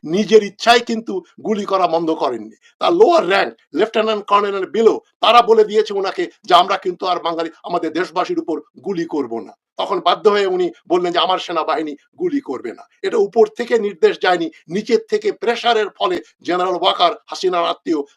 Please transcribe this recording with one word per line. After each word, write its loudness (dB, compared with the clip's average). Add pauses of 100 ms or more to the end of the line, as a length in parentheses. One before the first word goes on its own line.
নিজের 4
ইচ্ছায় 2
কিন্তু -6 (320)
গুলি -2
করা 0
বন্ধ 0
করেননি। -4 (240)
তার 2
লোয়ার 4
র‍্যাঙ্ক, 0 (200)
লেফটেন্যান্ট -2
কর্নেল 0
and -6
below, 4 (260)
তারা 6
বলে 6
দিয়েছে 0
ওনাকে -4 (240)
যে 0
আমরা 0
কিন্তু -6
আর -2
বাঙালি, -4 (140)
আমাদের -4
দেশবাসীর -4
উপর -4 (240)
গুলি -4
করব -6
না। -16 (240)
তখন -4
বাধ্য 2
হয়ে 2
উনি 0 (240)
বললেন 0
যে 0
আমার 0
সেনাবাহিনী -4 (260)
গুলি -2
করবে -10
না। -20 (180)
এটা -2
উপর 4 (120)
থেকে 0
নির্দেশ 2
যায়নি, 0 (200)
নিচের -2
থেকে -2
প্রেশারের -2
ফলে -2 (200)
জেনারেল -2
ওয়াকার, 2 (140)
হাসিনার -2
আত্মীয় -4 (180)